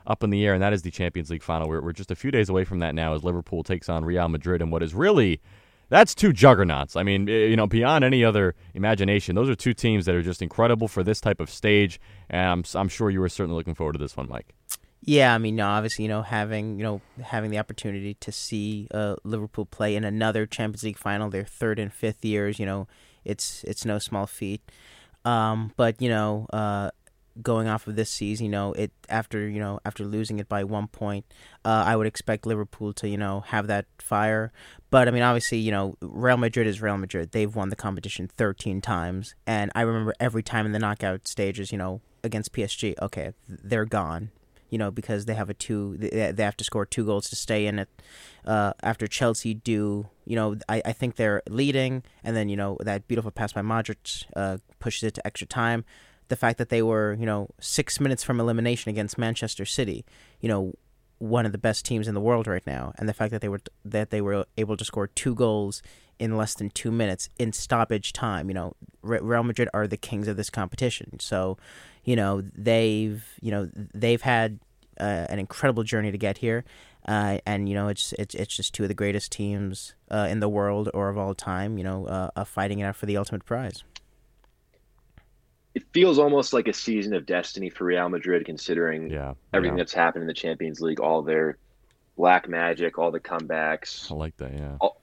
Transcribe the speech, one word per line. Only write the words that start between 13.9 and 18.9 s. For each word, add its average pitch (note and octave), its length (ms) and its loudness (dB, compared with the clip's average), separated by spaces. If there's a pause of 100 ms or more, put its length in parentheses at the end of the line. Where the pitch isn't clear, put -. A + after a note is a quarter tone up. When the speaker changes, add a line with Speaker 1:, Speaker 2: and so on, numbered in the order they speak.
Speaker 1:
to D2 60 -4
this C#2+ 180 -8
one, C2 100 -6
Mike. - 260 -12 (480)
Speaker 2:
Yeah, C#3 320 8
I A#2 40 4
mean, A2 180 0
no, G#2 120 2
obviously, G#2+ 360 0
you G#2+ 60 -2
know, G#2+ 140 -2
having, G#2+ 540 -4
you G#2 60 -4
know, G#2+ 160 -4 (240)
having A2 260 -4
the G#2+ 100 -2
opportunity G2+ 560 -6
to - 180 -12
see, G#2 600 -6